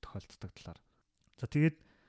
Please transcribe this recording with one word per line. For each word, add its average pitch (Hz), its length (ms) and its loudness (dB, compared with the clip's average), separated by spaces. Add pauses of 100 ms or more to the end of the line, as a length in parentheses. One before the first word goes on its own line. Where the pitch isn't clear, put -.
тохиолддог - 560 -12
талаар. - 220 -14 (580)
За, - 80 -6
тэгээд 156 320 4 (320)